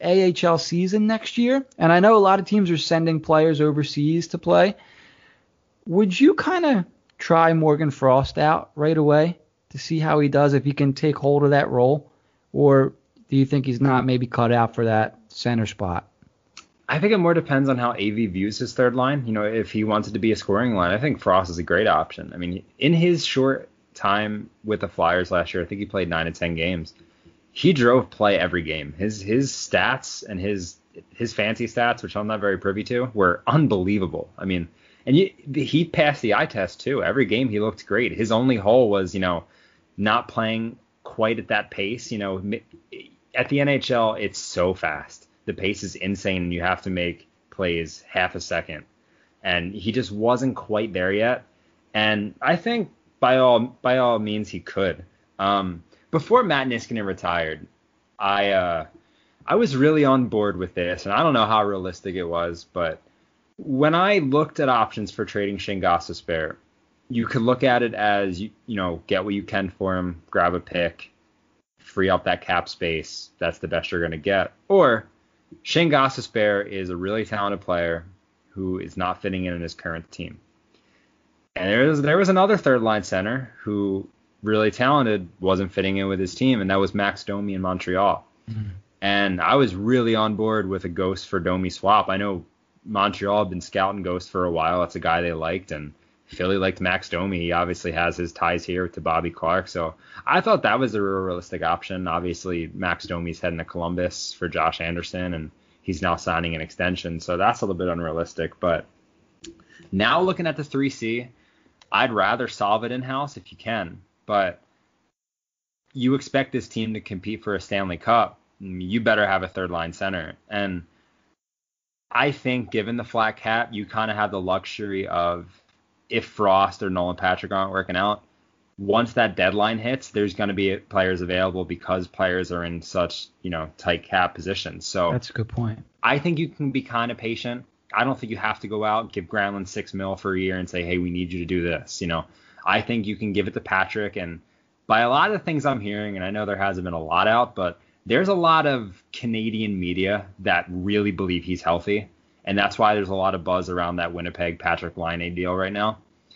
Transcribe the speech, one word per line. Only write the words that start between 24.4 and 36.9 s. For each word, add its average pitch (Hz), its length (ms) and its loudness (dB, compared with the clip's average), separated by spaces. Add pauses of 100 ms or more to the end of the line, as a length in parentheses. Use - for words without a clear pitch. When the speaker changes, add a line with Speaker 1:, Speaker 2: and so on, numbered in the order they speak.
Speaker 2:
with 107 180 -2
the 98 80 -4
Flyers 90 440 0
last 87 200 0
year, 90 120 -4
I - 20 -6
think 101 140 -8
he 104 40 -4
played 95 240 -4
nine 82 180 -2
to 85 60 -6
ten 85 220 -4
games. 82 400 -4 (560)
He - 220 2
drove 123 380 4
play 101 280 2
every 87 240 0
game. 78 340 -6
His, 104 240 -4
his 120 300 0
stats - 720 -2
and 101 160 -8
his, 95 380 -6 (360)
his 117 200 -6
fancy 113 340 -2
stats, 120 380 0
which 95 120 -8
I'm 104 120 -2
not 107 120 -2
very 98 180 0
privy 98 260 -2
to, 123 300 -2
were 92 340 2
unbelievable. 101 800 2 (100)
I 85 60 -8
mean, 90 240 -2 (380)
and 127 100 4
you, 190 140 4 (240)
he 147 300 0
passed 147 360 0
the 104 140 2
eye 139 120 2
test, - 340 -6
too. 127 220 -2